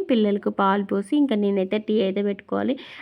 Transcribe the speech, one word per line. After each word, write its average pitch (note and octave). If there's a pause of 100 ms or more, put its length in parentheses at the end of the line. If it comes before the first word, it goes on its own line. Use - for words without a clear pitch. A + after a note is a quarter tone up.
పిల్లలకు G#3
పాలు G3+
పోసి G3+
ఇంకా C#4
నేనైతే G3+
టీ G#3+
అయితే F#3+
పెట్టుకోవాలి. G3+ (280)